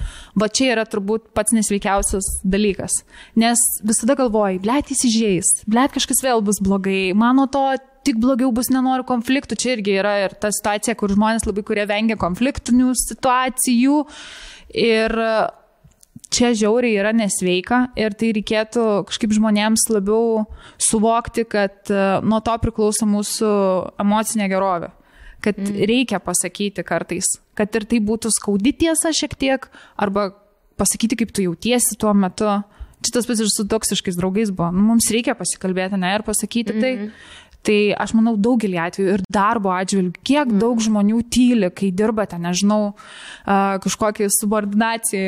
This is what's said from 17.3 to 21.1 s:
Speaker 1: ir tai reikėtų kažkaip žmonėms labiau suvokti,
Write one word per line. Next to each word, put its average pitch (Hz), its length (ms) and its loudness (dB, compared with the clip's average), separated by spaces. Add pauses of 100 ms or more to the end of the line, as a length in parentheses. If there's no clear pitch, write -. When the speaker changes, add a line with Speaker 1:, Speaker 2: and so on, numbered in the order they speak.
Speaker 1:
ir 214 160 0
tai 226 200 0
reikėtų 220 500 0 (260)
kažkaip 214 240 -2
žmonėms 214 560 2
labiau 220 560 0 (320)
suvokti, 226 720 0